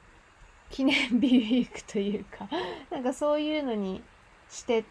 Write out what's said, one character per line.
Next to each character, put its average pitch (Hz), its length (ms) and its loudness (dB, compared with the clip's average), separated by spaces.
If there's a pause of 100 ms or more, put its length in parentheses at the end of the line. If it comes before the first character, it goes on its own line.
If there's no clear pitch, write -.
(720)
記 269 140 0
念 277 100 4 (140)
日 233 60 0
ウ 233 40 6
ィ 240 480 4
ー - 20 -12
ク - 140 -14
と - 160 -6
い 202 200 0
う 202 60 -12
か、 - 240 -14 (220)
<laughs> 427 200 -14
な 330 80 -6
ん 254 40 -6
か 254 100 0
そ 294 260 0
う - 20 -2
い 302 180 0
う 285 60 -2
の 240 100 -2
に 190 300 -4 (440)
し - 140 -16
て 226 280 0